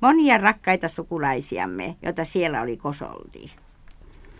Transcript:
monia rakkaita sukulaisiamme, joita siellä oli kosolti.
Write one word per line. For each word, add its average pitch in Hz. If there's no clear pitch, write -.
monia 277
rakkaita 196
sukulaisiamme, 135
joita 165
siellä 160
oli 120
kosolti. -